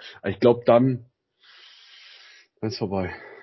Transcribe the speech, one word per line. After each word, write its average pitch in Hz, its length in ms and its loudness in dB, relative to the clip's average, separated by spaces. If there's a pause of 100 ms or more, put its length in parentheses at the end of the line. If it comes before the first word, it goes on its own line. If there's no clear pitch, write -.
(220)
Aber 98 80 -6
ich 92 100 -8
glaub, 120 260 2
dann, 123 400 2 (1600)
dann 110 80 -6
ist - 80 -12
vorbei. 95 360 -6 (300)